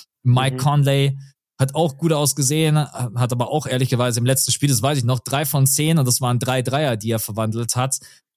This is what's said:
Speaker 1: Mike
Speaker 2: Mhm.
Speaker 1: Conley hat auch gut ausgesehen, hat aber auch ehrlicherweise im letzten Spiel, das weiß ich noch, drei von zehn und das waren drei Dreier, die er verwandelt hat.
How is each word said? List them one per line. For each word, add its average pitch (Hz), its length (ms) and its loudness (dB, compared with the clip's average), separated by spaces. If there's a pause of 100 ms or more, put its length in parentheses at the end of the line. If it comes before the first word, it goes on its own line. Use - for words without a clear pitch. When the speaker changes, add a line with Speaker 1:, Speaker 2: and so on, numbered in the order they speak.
(240)
Speaker 1:
Mike 127 320 2
Speaker 2:
Mhm. 127 40 -8
Speaker 1:
Conley 139 580 2 (420)
hat 135 160 0
auch 160 220 0
gut 165 160 0
ausgesehen, 151 680 0
hat 123 520 -2
aber 123 180 -2
auch 147 180 -2
ehrlicherweise 123 520 0
im 120 60 -2
letzten 131 260 0
Spiel, - 180 0
das 117 120 0
weiß 143 160 0
ich 127 60 -4
noch, 123 160 0
drei 139 260 -4
von 139 220 2
zehn 156 320 2
und 131 80 2
das 123 140 0
waren 120 180 0
drei 127 220 -2
Dreier, 135 360 0
die 107 140 -4
er 113 80 0
verwandelt 110 560 -4
hat. 127 240 -2 (380)